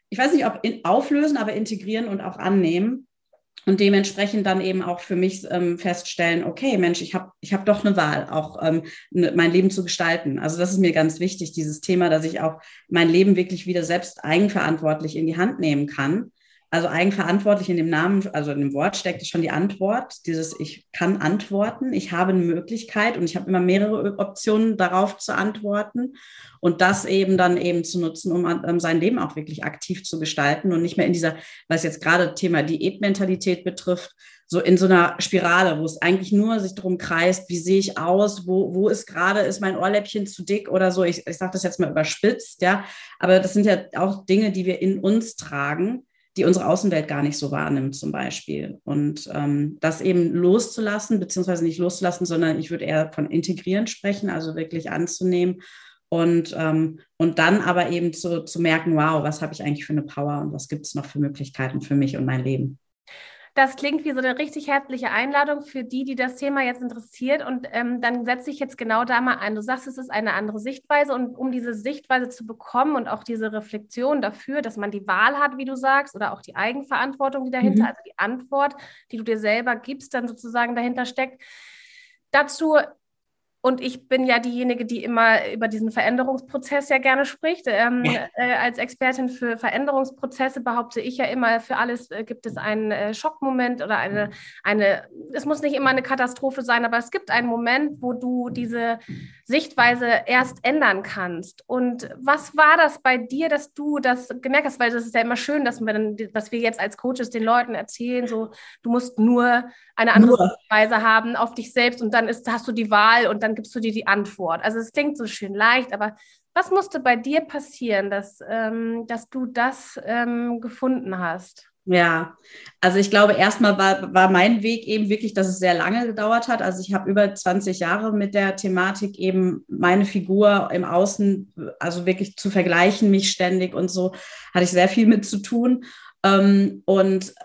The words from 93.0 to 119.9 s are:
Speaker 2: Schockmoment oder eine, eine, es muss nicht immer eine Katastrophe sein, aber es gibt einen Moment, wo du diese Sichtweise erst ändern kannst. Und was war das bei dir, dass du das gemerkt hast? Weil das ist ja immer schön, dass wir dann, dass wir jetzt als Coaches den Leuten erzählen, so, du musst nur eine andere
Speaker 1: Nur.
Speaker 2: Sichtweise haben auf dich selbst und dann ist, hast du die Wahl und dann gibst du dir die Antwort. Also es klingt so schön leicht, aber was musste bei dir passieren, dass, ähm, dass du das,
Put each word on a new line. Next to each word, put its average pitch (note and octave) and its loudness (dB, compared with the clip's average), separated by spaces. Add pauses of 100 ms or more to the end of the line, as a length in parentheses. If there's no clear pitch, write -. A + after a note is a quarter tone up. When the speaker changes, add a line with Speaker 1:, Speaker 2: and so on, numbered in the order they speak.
Speaker 2:
Schockmoment B3+ -4
oder G3 -2
eine, G3+ -4 (320)
eine, G3+ 2 (320)
es - -6
muss D4 -2
nicht D4 -2
immer C#4 2
eine C4 2
Katastrophe C4 -2
sein, A#3+ 0
aber A#3 0
es A#3+ -4
gibt - -8
einen A#3+ 0
Moment, A#3+ -2
wo B3 -4
du B3 -4
diese A#3 -4 (460)
Sichtweise A#3+ 2 (180)
erst B3+ 0
ändern B3 2
kannst. F3+ -8
Und B3 -4 (100)
was C#4+ -2
war D#4 6
das D#4+ 4
bei B3+ 4
dir, C#4 -2
dass D4 -4
du D4 -4
das B3 -2 (100)
gemerkt C#4 0
hast? C4+ -6
Weil A#3+ 2
das A#3 -4
ist A#3 -10
ja B3 2
immer A#3 0
schön, C#4+ -2
dass A#3+ -4
wir A3 -2
dann, G#3+ -2 (160)
dass G#3+ -6
wir A#3 -4
jetzt A3+ -2
als G#3+ -4
Coaches B3+ -4
den A#3 -4
Leuten A#3 2
erzählen, A#3+ -6
so, A3 -6 (300)
du A#3 -4
musst B3 -2
nur A#3+ 4 (320)
eine A3+ 6
andere A#3+ 10
Speaker 1:
Nur. F#3 6
Speaker 2:
Sichtweise G#3+ 2
haben A3+ 4
auf A#3 -2
dich A#3 -10
selbst A#3+ 2
und A3 -2
dann A3+ 4
ist, A#3 -4
hast A#3 -4
du B3 -4
die G#3+ -2
Wahl A3 6
und G#3 0
dann A3 0
gibst G#3+ -12
du A#3+ -6
dir A3 -2
die G#3+ -4
Antwort. F#3+ -2
Also A3 0
es A3+ -8
klingt D4 -2
so A#3 -6
schön G3+ -10
leicht, A#3 2
aber G#3+ -4 (380)
was F#4 0
musste F#4+ 0
bei B3 4
dir C4+ 0
passieren, A#3+ -4
dass, G3+ -6 (100)
ähm, A3+ -4
dass A3+ -8
du B3+ -6
das, B3 -4